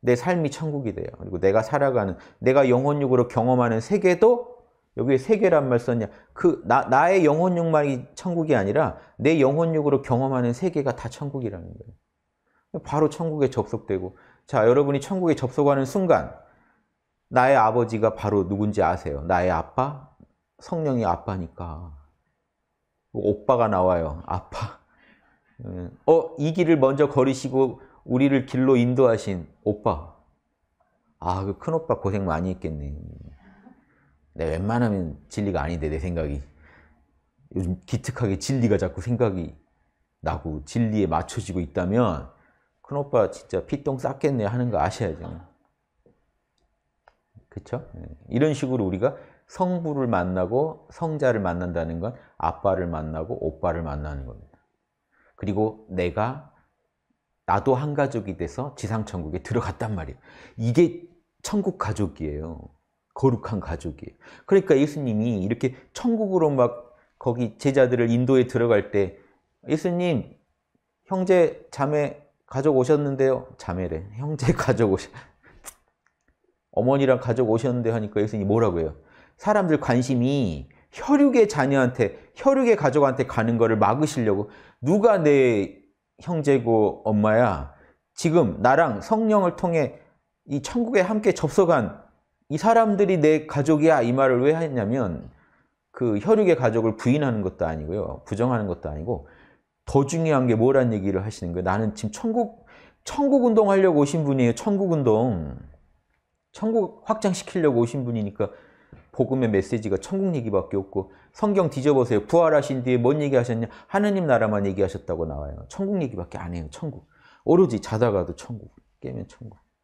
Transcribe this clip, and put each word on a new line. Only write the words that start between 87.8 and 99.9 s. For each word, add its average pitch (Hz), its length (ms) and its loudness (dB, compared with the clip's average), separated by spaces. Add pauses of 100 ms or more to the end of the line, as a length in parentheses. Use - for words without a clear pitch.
지금 151 480 2
나랑 127 400 2
성령을 214 540 0
통해 165 440 -2 (460)
이 143 160 -6
천국에 233 400 0
함께 208 320 0
접속한 160 680 2 (480)
이 143 80 -4
사람들이 202 640 4
내 156 280 4
가족이야." 147 560 4
이 120 100 2
말을 131 300 4
왜 151 120 4
했냐면 123 760 -2 (600)
그 110 280 0
혈육의 190 380 4
가족을 113 380 2
부인하는 127 460 0
것도 90 240 -4
아니고요. 80 600 -6
부정하는 110 420 -2
것도 85 220 -6
아니고 80 380 -8 (580)
더 139 200 2